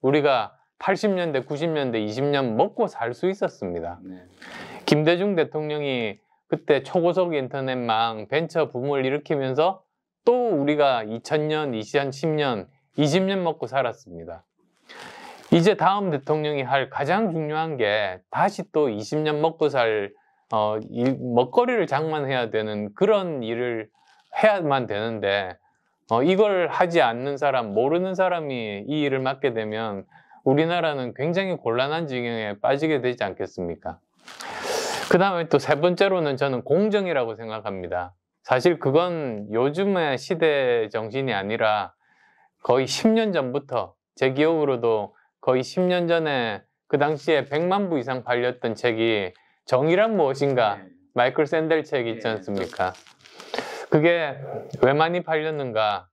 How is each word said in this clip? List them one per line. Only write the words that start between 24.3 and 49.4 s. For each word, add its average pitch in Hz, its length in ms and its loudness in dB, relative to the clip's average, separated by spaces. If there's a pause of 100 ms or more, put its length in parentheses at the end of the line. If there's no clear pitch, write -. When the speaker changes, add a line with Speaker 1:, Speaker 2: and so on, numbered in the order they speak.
Speaker 1:
해야만 156 460 2
되는데, 101 680 -2 (540)
어, 113 140 4
이걸 185 460 4
하지 170 340 4
않는 127 340 0
사람, 127 380 0
모르는 170 400 2
사람이 139 720 -2
이 151 160 0
일을 135 160 0
맡게 131 340 -2
되면 107 520 -4 (380)
우리나라는 151 680 0
굉장히 175 420 -2
곤란한 143 520 -2
지경에 117 520 -4
빠지게 139 420 0
되지 123 220 -2
않겠습니까? 87 760 -8 (1120)
그다음에 175 380 2
또 143 100 4
세 143 200 0
번째로는 175 560 2
저는 131 280 -2
공정이라고 165 720 0
생각합니다. 98 800 -8 (260)
사실 131 380 2
그건 143 760 0
요즘의 151 640 0
시대 139 760 0
정신이 120 400 -4
아니라 107 600 0 (720)
거의 127 240 2
십 - 220 2
년 220 240 2
전부터, 127 600 -4 (220)
제 135 180 0
기억으로도 131 800 2 (240)
거의 131 220 2
십 - 200 -2
년 180 260 2
전에 139 540 0 (260)
그 151 100 0
당시에 147 480 2
백만 180 440 0
부 160 100 0
이상 127 240 -4
팔렸던 123 520 -2
책이 113 580 0 (320)